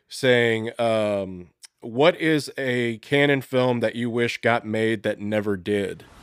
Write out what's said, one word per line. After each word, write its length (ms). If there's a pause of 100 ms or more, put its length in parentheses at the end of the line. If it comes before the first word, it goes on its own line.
saying, 680
um, 760 (280)
"What 400
is 380
a 400
Cannon 420
film 400
that 160
you 140
wish 320
got 240
made 380
that 180
never 340
did?" 480 (200)